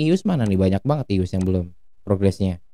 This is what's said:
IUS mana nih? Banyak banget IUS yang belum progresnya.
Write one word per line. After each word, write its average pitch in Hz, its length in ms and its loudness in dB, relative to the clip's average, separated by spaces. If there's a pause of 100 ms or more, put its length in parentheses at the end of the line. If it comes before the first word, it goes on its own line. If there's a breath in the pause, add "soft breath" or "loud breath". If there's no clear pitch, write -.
(120)
IUS 196 160 0
mana 151 160 0
nih? 95 160 2
Banyak 95 240 2
banget 143 320 -2
IUS 92 160 -2
yang 92 160 -2
belum 90 240 -2 (320)
progresnya. 95 560 0 (140)